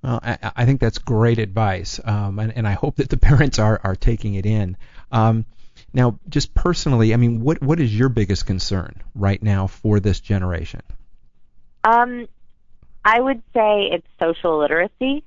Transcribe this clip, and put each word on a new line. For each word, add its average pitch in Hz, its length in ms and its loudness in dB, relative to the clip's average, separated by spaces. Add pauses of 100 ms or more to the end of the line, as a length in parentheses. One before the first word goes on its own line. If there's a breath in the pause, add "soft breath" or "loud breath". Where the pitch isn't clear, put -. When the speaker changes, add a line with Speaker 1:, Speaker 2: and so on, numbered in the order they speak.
Speaker 1:
Well, 120 180 -2
I, 113 340 -8
I 120 100 2
think 131 140 4
that's 113 200 0
great 117 400 2
advice, 98 680 -2
um, 104 320 -4
and, 110 180 -4
and 113 120 -2
I 101 60 0
hope 143 240 -4
that - 120 -2
the - 80 0
<laughs> - 120 6
parents 143 280 4
are, 107 260 2
are 95 120 -2
taking 110 400 0
it 98 100 -4
in. 104 320 0 (340 soft breath)
Um, 113 340 2 (480 soft breath)
now, 123 260 2 (100)
just 147 240 -2
personally, 123 600 2
I 117 40 4
mean, 117 240 2
what, 156 200 0
what 147 180 2
is 110 180 2
your 131 120 4
biggest 104 360 0
concern 92 560 -4 (140)
right 98 260 0
now 98 260 0
for 104 320 0
this 95 200 0
generation? 90 640 -4 (1000)
Speaker 2:
Um, 240 440 0 (760)
I 226 160 2
would 262 220 -2 (120)
say 214 380 2
it's 170 160 -6 (120)
social 165 400 -2
literacy 185 680 -2